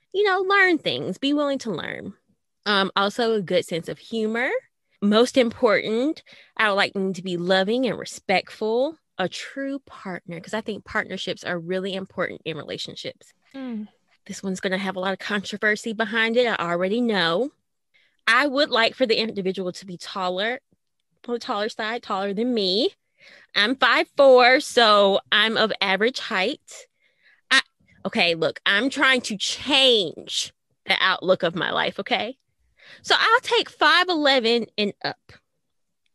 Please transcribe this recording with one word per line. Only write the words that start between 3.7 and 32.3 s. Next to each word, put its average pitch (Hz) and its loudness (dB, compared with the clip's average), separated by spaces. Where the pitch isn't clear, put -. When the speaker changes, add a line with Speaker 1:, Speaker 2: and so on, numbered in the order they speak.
Speaker 1:
of 160 -10
humor. 226 -4
Most 214 4
important, 233 0
I 220 2
would 196 0
like 196 0
them 190 -2
to 175 -10
be 180 -6
loving 190 0
and 170 -2
respectful, 226 -4
a 185 -2
true 277 -8
partner, - -14
'cause - -12
I 220 -4
think 208 -10
partnerships - -6
are 170 -6
really 185 -6
important 190 -8
in 156 -8
relationships. - -12
Speaker 2:
Mm. 240 -10
Speaker 1:
This - -14
one's 190 -6
gonna 190 -2
have 190 -4
a 185 -6
lot 190 -2
of 185 -6
controversy 214 -4
behind 226 0
it, 247 4
I 208 0
already 180 0
know. 202 0
I 247 4
would 285 0
like 226 2
for 262 2
the 214 2
individual 190 -4
to - -16
be 180 -12
taller, 190 -4
on 240 -6
the 240 -6
taller 214 -4
side, 226 -6
taller 202 -4
than 240 -2
me. 214 0
I'm 254 2
five 262 2
four, 254 8
so 208 4
I'm 214 2
of 214 2
average 196 0
height. - -6
I, 262 6
okay, 180 0
look, 160 -2
I'm 202 2
trying 262 2
to 220 -8
change - 0
the 190 0
outlook 185 0
of 175 -2
my 156 -2
life, - -2
okay? 208 -6